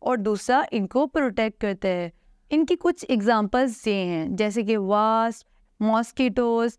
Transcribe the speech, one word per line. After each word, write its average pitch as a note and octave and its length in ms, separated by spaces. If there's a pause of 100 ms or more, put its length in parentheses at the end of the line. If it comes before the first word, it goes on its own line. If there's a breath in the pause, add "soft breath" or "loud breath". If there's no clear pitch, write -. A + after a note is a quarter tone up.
और B3+ 160
दूसरा A3 560
इनको A#3+ 340
प्रोटेक्ट A3 540
करता G3 260
है। F3 240 (400)
इनकी D#4 240
कुछ - 340
एग्जांपल्स A3+ 800
ये G#3 60
हैं, F3 420
जैसे G#3+ 280
कि A3 140
वास्प, A3 720 (320)
मॉस्किटोज, A#3 1000